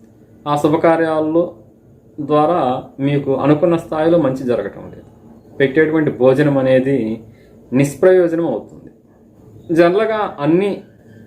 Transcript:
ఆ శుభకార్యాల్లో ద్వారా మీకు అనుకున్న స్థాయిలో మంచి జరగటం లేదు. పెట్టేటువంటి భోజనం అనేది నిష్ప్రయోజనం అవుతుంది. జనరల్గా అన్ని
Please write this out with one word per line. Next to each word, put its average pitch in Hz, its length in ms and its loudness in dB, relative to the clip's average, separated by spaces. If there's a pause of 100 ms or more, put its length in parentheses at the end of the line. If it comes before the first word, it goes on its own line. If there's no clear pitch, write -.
(500)
ఆ 147 140 0
శుభకార్యాల్లో 160 800 2 (840)
ద్వారా 151 320 2 (460)
మీకు 139 240 -2 (140)
అనుకున్న 165 400 2
స్థాయిలో 165 420 0
మంచి 131 240 -4
జరగటం 98 420 -4
లేదు. - 160 -20 (500)
పెట్టేటువంటి 151 540 0 (100)
భోజనం 139 420 4
అనేది 131 340 2 (840)
నిష్ప్రయోజనం 170 720 2
అవుతుంది. - 380 -12 (920)
జనరల్గా 208 420 0 (240)
అన్ని 185 260 0 (540)